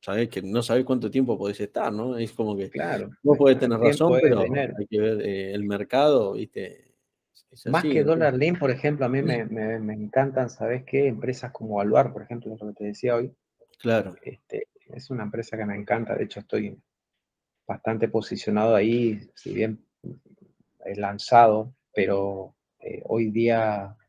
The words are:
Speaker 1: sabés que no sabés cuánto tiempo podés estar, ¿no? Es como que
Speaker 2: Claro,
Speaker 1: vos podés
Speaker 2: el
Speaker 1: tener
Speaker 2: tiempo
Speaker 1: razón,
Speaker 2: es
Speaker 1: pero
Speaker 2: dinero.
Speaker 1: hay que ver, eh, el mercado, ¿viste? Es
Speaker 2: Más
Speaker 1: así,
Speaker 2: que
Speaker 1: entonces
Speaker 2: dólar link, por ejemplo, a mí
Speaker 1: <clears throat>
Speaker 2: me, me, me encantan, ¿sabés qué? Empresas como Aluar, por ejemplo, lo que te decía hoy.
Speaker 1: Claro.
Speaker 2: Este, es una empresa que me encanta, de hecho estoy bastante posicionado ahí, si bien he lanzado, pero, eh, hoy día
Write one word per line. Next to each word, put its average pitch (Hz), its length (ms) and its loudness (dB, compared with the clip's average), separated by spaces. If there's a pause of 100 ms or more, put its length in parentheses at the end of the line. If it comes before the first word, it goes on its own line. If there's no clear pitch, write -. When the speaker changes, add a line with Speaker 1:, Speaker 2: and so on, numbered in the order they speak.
Speaker 1:
sabés 113 280 -2
que 98 140 -8
no 104 200 -2
sabés 123 220 2
cuánto 123 260 -2
tiempo 120 280 0
podés 101 220 -4
estar, 117 320 -4
¿no? 117 260 -6
Es 113 140 -4
como 107 240 -2
que 95 140 -6
Speaker 2:
Claro, 135 400 -6 (120)
Speaker 1:
vos 143 160 6
podés 135 200 8
Speaker 2:
el - 20 -2
Speaker 1:
tener 120 200 2
Speaker 2:
tiempo 143 240 6
Speaker 1:
razón, 170 140 6
Speaker 2:
es 170 40 4
Speaker 1:
pero 123 220 6
Speaker 2:
dinero. 131 340 -2
Speaker 1:
hay 104 80 -6
que 104 140 0
ver, 107 220 0
eh, 98 320 -4
el 104 100 -4
mercado, 104 720 2
¿viste? 101 600 -10 (560)
Es - 160 -16
Speaker 2:
Más 156 200 0
Speaker 1:
así, - 20 0
Speaker 2:
que 143 160 4
Speaker 1:
entonces - 0 -
Speaker 2:
dólar 156 300 2
link, 160 240 0
por 143 120 2
ejemplo, 143 360 0
a - 20 0
mí 131 140 0
Speaker 1:
<clears throat> - 0 -
Speaker 2:
me, 117 240 -2
me, 110 320 -4
me 107 160 -6
encantan, 127 560 -2
¿sabés 120 340 -6
qué? 139 220 0
Empresas 127 460 -6
como 107 280 -6
Aluar, 120 320 4
por 131 100 -12
ejemplo, 117 380 -12
lo 107 80 -10
que 104 60 -12
te 104 100 -12
decía 120 320 -2
hoy. 127 160 -4 (460)
Speaker 1:
Claro. 104 440 0
Speaker 2:
Este, - 460 -12 (200)
es - 220 -16
una 117 140 -6
empresa 110 320 -8
que 110 100 -6
me 101 100 -6
encanta, 107 380 -4
de 107 100 -4
hecho 104 160 -12
estoy 104 380 -6 (880)
bastante 110 420 -2
posicionado 107 680 0
ahí, 113 440 2 (160)
si - 200 -10
bien 110 300 -4 (1000)
he 98 120 -8
lanzado, 110 760 4 (200)
pero, 98 600 -2 (260)
eh, - 260 -12
hoy 110 240 0
día 107 680 0 (120)